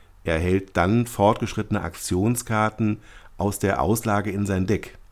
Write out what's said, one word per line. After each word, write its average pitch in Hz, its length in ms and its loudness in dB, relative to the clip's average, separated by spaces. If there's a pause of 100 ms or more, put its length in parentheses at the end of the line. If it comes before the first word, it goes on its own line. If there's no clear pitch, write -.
(240)
Er 85 100 -2
erhält 90 420 0
dann 104 300 2
fortgeschrittene 107 760 0
Aktionskarten 107 1160 -2 (400)
aus 98 220 -2
der 95 200 2
Auslage 104 520 0
in 101 160 -2
sein 95 180 0
Deck. 95 320 -2 (140)